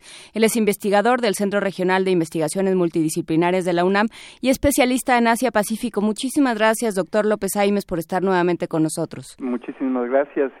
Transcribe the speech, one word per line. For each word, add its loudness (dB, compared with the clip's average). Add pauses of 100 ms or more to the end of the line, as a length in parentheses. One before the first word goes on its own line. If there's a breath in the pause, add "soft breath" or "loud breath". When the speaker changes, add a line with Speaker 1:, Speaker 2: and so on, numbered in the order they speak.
(340 loud breath)
Speaker 1:
Él 2
es 2
investigador 2
del 0
Centro 0
Regional 0
de 2
Investigaciones 0
Multidisciplinarias 0
de -2
la 2
unam 2 (320 loud breath)
y -4
especialista 2
en 2
Asia 0
Pacífico. -2
Muchísimas 0
gracias, 0
doctor 0
López -2
Aimes, 2
por -4
estar -4
nuevamente 0
con 0
nosotros. -6
Speaker 2:
Muchísimas -4
gracias. 0